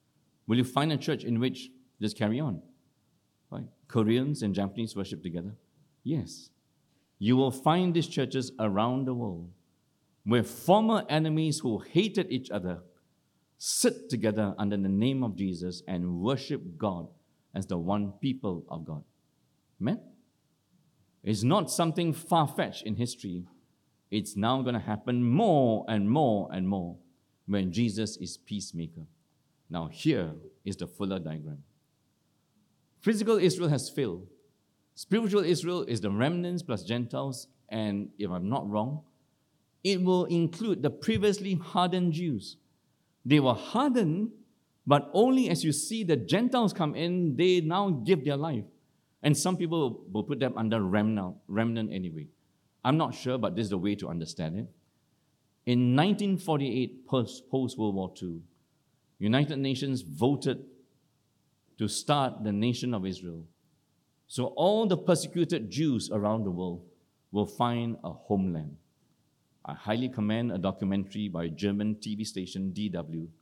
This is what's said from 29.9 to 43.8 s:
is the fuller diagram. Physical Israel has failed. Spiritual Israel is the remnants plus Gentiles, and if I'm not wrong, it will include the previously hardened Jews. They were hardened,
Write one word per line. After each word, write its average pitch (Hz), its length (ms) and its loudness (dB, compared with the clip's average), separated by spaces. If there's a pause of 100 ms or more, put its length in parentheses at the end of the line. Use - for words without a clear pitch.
is 98 120 -6
the 85 120 -8
fuller 95 320 -4
diagram. 78 420 -10 (1400)
Physical 214 400 2
Israel 170 300 4
has 135 200 2
failed. 92 400 -4 (640)
Spiritual 202 500 2
Israel 170 400 2
is 113 160 -2
the 98 100 0
remnants 175 520 0
plus 107 220 -4
Gentiles, 123 600 -4 (220)
and 104 500 -4
if 101 100 -4
I'm 90 200 -4
not 127 200 -2
wrong, 117 360 -4 (800)
it 185 200 2
will 180 240 4
include 170 560 0
the 143 80 2
previously 196 640 0
hardened 180 580 2
Jews. 151 440 -4 (680)
They 147 160 8
were 127 140 6
hardened, 220 800 2 (540)